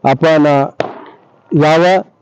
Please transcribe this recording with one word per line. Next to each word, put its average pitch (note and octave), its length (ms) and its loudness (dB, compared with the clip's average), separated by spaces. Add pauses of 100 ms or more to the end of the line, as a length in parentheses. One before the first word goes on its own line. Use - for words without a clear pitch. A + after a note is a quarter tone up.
आपण, D3+ 440 0
अ, C#3 180 0 (880)
यावं. E3 480 2 (200)